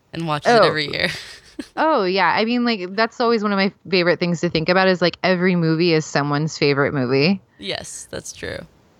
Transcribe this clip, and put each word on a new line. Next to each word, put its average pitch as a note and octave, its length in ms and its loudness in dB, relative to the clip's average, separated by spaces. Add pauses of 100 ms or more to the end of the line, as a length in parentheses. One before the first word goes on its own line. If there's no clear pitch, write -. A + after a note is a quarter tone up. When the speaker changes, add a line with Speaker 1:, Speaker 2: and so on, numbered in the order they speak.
(120)
Speaker 1:
and E3 160 -6
watches D3+ 260 0
it A3+ 60 6
Speaker 2:
Oh. F#3 60 6
Speaker 1:
every D3+ 220 0
year. - 260 -2
<laughs> - 60 -12 (580)
Speaker 2:
Oh, D4 260 2
yeah. F3+ 320 2
I G#3 80 2
mean, A#3+ 220 0
like, G3 320 -4
that's A3+ 240 -2
always A#3 200 2
one G#3 120 0
of - 20 0
my G3 160 0 (180)
favorite F3 300 2
things F3 220 -2
to F3 80 0
think D#3+ 180 -2
about F#3+ 220 4
is, F3+ 120 0
like, E3+ 220 0
every F3+ 320 2
movie E3 380 2
is D#3 120 2
someone's D3 520 -2
favorite C#3+ 360 2
movie. C#3 460 0 (200)
Speaker 1:
Yes, - 520 -12
that's - 220 -14
true. - 320 -10 (340)